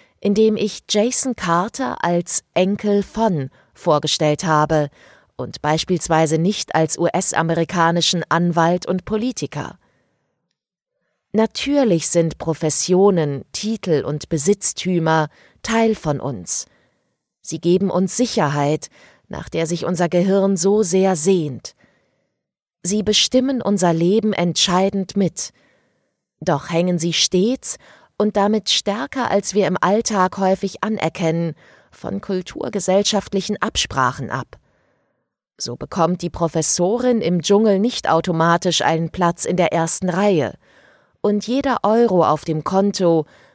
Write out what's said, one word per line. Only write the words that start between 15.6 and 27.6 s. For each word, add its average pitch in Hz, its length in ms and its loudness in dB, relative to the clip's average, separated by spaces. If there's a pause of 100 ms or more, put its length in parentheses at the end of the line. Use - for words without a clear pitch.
Teil 226 320 2
von 151 260 -4
uns. - 460 -8 (720)
Sie 165 200 -10
geben 180 300 2
uns 185 280 0
Sicherheit, 147 720 0 (400)
nach - 200 -12
der 165 180 -4
sich 170 200 -4
unser 175 240 -2
Gehirn 190 480 2
so 202 240 2
sehr 190 340 2
sehnt. 151 580 -2 (1080)
Sie 202 200 -2
bestimmen 254 600 0
unser 185 320 2
Leben 196 400 2
entscheidend 185 840 0
mit. - 360 -2 (880)
Doch - 280 -2
hängen 175 300 0
sie 165 160 -2
stets - 640 0 (420)